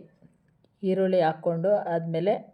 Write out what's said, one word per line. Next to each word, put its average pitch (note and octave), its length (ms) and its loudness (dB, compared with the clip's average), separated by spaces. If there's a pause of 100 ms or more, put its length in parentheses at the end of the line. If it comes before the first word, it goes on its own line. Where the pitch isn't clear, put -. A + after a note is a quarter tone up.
(840)
ಈರುಳ್ಳಿ F#3 380 2
ಹಾಕ್ಕೊಂಡು E3 500 0 (240)
ಆದಮೇಲೆ E3 400 -2 (200)